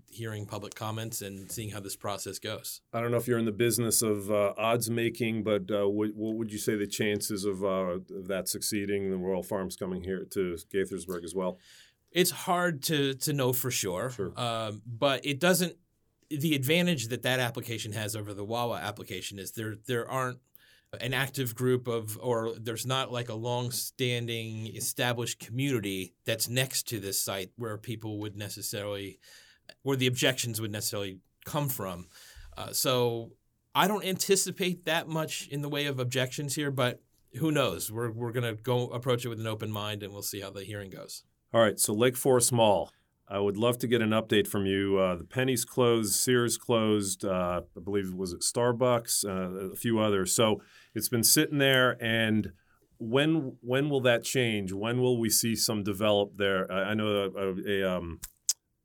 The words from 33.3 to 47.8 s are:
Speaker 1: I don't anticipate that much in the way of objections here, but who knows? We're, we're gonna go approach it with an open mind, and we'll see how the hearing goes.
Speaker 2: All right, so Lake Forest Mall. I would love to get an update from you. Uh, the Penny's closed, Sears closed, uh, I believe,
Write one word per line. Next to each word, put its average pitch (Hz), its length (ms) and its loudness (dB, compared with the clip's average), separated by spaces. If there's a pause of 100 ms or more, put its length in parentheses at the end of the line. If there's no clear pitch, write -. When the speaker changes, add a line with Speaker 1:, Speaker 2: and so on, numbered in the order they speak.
Speaker 1:
I 156 120 6
don't 202 160 0
anticipate 185 840 0
that 160 220 0
much 160 440 -4
in 147 100 -4
the 147 80 -6
way 143 160 -2
of 139 140 -2
objections 131 560 -2
here, 147 160 0
but 127 320 -2 (320)
who 156 160 0
knows? 104 400 0
We're, 117 180 -4
we're 113 220 -6
gonna 117 240 -2
go 123 320 0
approach 123 380 -2
it 123 40 -6
with 110 100 -6
an 110 60 -6
open 110 260 -4
mind, 104 300 -6
and 98 100 -8
we'll 101 120 -10
see 101 180 -6
how 98 80 -8
the 98 140 -10
hearing 101 260 -10
goes. - 340 -14 (280)
Speaker 2:
All 117 100 6
right, 101 180 6
so - 140 2
Lake 123 220 6
Forest 127 360 6
Mall. 107 400 6 (360)
I 98 120 -2
would 101 180 2
love 123 220 4
to 127 80 -2
get 117 160 4
an 107 80 2
update 110 360 4
from 101 200 0
you. 98 320 4
Uh, 92 160 4
the 85 80 -8
Penny's 127 420 0
closed, 120 480 2
Sears 120 460 2
closed, 107 680 2
uh, 90 360 0 (140)
I 101 40 -14
believe, 98 340 -2